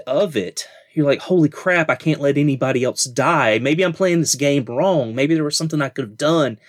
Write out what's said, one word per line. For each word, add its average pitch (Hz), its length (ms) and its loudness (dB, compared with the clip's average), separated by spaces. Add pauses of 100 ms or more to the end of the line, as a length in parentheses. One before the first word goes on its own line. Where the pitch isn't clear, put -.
of 151 300 0
it. 90 280 -6 (280)
You're 151 120 0
like, 139 140 2
"Holy 170 300 2
crap, 170 400 0
I 127 60 0
can't 151 260 -2
let 143 160 2
anybody 131 480 0
else 117 180 -2
die. 131 560 2
Maybe 151 240 0
I'm 180 100 0
playing 175 280 2
this - 140 -2
game 143 300 0
wrong. 127 480 0
Maybe 143 220 0
there 156 80 0
was 147 140 -4
something 156 240 -2
I 135 80 -2
could 135 160 -6
have 107 120 -14
done 147 400 0 (120)